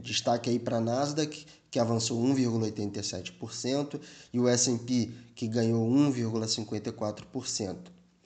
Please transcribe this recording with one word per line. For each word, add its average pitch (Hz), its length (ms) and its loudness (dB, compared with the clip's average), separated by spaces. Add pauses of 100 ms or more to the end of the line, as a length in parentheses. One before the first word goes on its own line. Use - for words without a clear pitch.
Destaque 120 460 0
aí 120 100 2
pra 117 220 0
Nasdaq, 147 640 -2 (240)
que - 80 -4
avançou 113 420 2
um 127 140 4
vírgula 117 300 2
oitenta 107 360 -4
e 98 40 -6
sete 90 280 -8
por - 220 -12
cento, 143 480 -2 (320)
e 120 60 0
o 123 80 6
S 123 240 4
and 117 80 0
P, 120 320 0 (240)
que 120 120 -4
ganhou 113 400 2
um 143 220 6
vírgula 113 380 0
cinquenta 107 420 -4
e - 20 -4
quatro 104 360 -6
por 123 200 -8
cento. - 440 -6 (340)